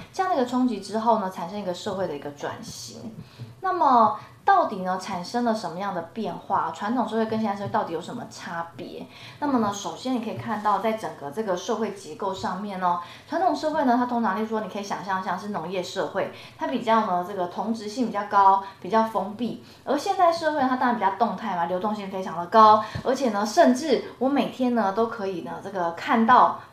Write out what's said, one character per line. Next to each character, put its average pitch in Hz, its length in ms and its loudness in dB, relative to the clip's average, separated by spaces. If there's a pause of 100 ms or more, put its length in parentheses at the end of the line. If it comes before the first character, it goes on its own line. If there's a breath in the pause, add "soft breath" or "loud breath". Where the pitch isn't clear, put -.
(100)
这 - 120 -4
样 370 120 2
的 285 60 4
一 - 20 2
个 240 80 0
冲 254 160 2
击 208 140 -2
之 208 200 -4
后 226 180 4
呢， 190 120 -2
产 185 200 -8
生 208 80 -8
一 202 40 -6
个 180 120 -4
社 202 180 -6
会 185 160 -2
的 147 80 -6
一 - 20 -10
个 143 120 -8
转 143 320 -8
型。 - 520 -14 (460 loud breath)
那 370 120 -2
么 254 460 6 (260 loud breath)
到 381 220 6
底 190 160 -6
呢， 185 160 -2
产 185 260 -6
生 240 180 -2
了 226 120 2
什 185 160 -4
么 165 80 -8
样 196 160 -4
的 170 80 -4 (100)
变 190 220 -4
化？ 165 360 -2
传 214 240 -4
统 254 140 0
社 220 80 -4
会 226 80 2
跟 220 160 -2
现 220 80 0
代 202 80 -2
社 202 80 -8
会 196 60 -6
到 214 140 0
底 165 100 -6
有 160 60 -4
什 180 140 -10
么 117 140 -10
差 170 480 -10
别？ - 300 -12 (320 loud breath)
那 294 80 -4
么 262 120 2
呢， 214 140 2
首 - 240 -8
先 254 180 -4
你 220 80 -2
可 220 60 -6
以 190 80 -6
看 214 260 -6
到， 202 180 2
在 220 120 0
整 180 260 -6
个 143 120 -8
这 220 120 -4
个 190 140 0
社 208 200 -4
会 208 180 -4
结 - 220 -14
构 190 180 -4
上 185 260 -6
面 202 180 -8
哦， 175 220 2 (260 loud breath)
传 330 140 -2
统 339 160 4
社 311 140 -2
会 302 160 0
呢， 240 100 6
它 247 80 2
通 240 180 0
常 196 140 0
就 220 60 -2
是 220 80 -4
说， 220 100 0
你 185 80 -6
可 202 100 -8
以 196 40 -6
想 175 200 -6
象 190 220 -2
像 180 140 -2
是 208 100 -10
农 175 180 -6
业 185 160 -4
社 175 260 -4
会， - 220 -4 (280 loud breath)
它 320 80 -4
比 269 160 -4
较 220 240 2
呢， 180 200 -2
这 208 60 -10
个 185 140 -2
同 208 260 -4
质 214 160 -6
性 220 200 -2
比 175 40 -6
较 202 140 -2
高， 196 360 6 (200 loud breath)
比 180 80 -10
较 220 140 4
封 208 300 -4
闭。 - 300 -6 (180 loud breath)
而 269 140 0
现 370 180 -2
代 359 160 6
社 320 220 0
会 302 80 0
呢， 254 80 4
它 262 80 2
当 254 140 2
然 220 80 0
比 - 20 -6
较 190 120 2
动 202 220 0
态 190 220 -6
嘛， 170 80 0
流 180 160 -2
动 214 140 -2
性 202 160 -8
非 190 120 -6
常 185 140 -8
的 175 120 -6
高， 214 360 8 (180 loud breath)
而 254 120 0
且 262 160 0
呢， 202 160 0
甚 262 280 6
至 262 300 0 (140 loud breath)
我 254 100 0
每 277 220 2
天 247 240 -2
呢， 202 180 2
都 226 140 2
可 214 200 -6
以 185 140 -4
呢， 170 120 -10 (120)
这 196 60 -8
个 175 220 -2
看 233 340 2
到 220 340 8 (120)